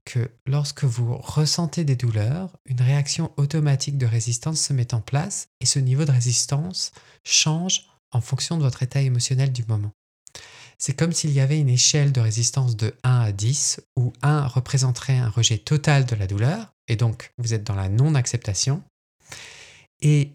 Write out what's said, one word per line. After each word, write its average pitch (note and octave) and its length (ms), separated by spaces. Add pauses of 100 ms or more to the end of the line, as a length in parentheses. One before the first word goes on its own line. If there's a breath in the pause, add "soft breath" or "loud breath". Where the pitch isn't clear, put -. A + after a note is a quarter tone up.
que A#2 260 (140)
lorsque C#3+ 400
vous A#2 320
ressentez D#3+ 680
des C#3 140
douleurs, B2 580 (100)
une B2 160
réaction C#3+ 540
automatique C#3+ 640
de C3 80
résistance A#2 560
se - 100
met B2 220
en A#2 80
place E3+ 460 (120)
et B2+ 60
ce C#3 140
niveau C3 260
de D3 60
résistance C3 840 (320 loud breath)
change E3+ 600 (240 soft breath)
en A#2+ 100
fonction - 360
de D#3 60
votre C3 200
état C3+ 180
émotionnel C3 500
du A#2+ 140
moment. G#2 260 (840 loud breath)
C'est - 160
comme E3+ 180
s'il D#3+ 200
y C#3 100
avait C#3+ 180
une C#3+ 100
échelle C#3 440
de B2 80
résistance A#2 560
de G#2+ 260
un B2+ 160
à A2 140
dix, A2 480 (160)
où B2 240
un C#3+ 260
représenterait B2+ 720
un B2 120
rejet A2 280
total D3 480
de A#2+ 100
la G2+ 120
douleur, B2+ 460 (140)
et A#2 80
donc A2+ 420
vous A#2 160
êtes G#2 120
dans G2+ 100
la F#2+ 140
non-acceptation, C3 920 (1160 loud breath)
et D3 360